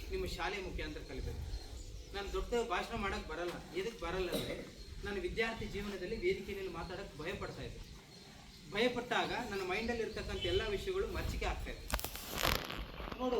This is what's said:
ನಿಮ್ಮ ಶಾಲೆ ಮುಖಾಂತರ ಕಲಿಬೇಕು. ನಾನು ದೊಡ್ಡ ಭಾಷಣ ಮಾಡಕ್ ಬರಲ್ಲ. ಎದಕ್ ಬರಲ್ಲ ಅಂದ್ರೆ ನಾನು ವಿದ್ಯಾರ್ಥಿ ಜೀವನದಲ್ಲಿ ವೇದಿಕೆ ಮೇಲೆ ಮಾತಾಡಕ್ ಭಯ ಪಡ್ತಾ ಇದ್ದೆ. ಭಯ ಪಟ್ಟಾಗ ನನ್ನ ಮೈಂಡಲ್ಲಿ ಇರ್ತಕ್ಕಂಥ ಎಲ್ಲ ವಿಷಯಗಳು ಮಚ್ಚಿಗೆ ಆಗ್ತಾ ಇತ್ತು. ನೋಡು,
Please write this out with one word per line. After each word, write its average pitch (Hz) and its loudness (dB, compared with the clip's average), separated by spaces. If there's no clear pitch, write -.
ನಿಮ್ಮ 185 2
ಶಾಲೆ 180 0
ಮುಖಾಂತರ 160 -2
ಕಲಿಬೇಕು. 127 -2
ನಾನು 196 -2
ದೊಡ್ಡ 185 2
ಭಾಷಣ 196 2
ಮಾಡಕ್ 202 0
ಬರಲ್ಲ. 175 -2
ಎದಕ್ 220 0
ಬರಲ್ಲ 175 2
ಅಂದ್ರೆ - 0
ನಾನು 202 0
ವಿದ್ಯಾರ್ಥಿ 220 0
ಜೀವನದಲ್ಲಿ 202 -2
ವೇದಿಕೆ 196 2
ಮೇಲೆ 190 -2
ಮಾತಾಡಕ್ 175 -4
ಭಯ 175 -2
ಪಡ್ತಾ 139 -4
ಇದ್ದೆ. - -6
ಭಯ 214 6
ಪಟ್ಟಾಗ 196 4
ನನ್ನ 196 0
ಮೈಂಡಲ್ಲಿ 226 2
ಇರ್ತಕ್ಕಂಥ 196 -2
ಎಲ್ಲ 180 6
ವಿಷಯಗಳು 190 2
ಮಚ್ಚಿಗೆ - 2
ಆಗ್ತಾ 170 0
ಇತ್ತು. - -6
ನೋಡು, 240 4